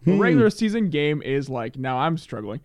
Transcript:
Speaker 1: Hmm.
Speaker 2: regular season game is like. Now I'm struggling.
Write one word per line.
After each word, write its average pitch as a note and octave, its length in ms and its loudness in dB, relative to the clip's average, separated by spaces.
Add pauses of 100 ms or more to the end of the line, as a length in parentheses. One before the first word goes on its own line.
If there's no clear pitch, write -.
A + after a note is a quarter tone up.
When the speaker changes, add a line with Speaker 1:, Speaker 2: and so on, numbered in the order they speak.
Speaker 1:
Hmm. F#3+ 140 4
Speaker 2:
regular G#3 300 6
season G#3+ 420 0
game D3 320 0
is C#3 280 -2
like. A#2+ 260 -8
Now C3 220 -4
I'm D#3+ 200 0
struggling. A2 460 -10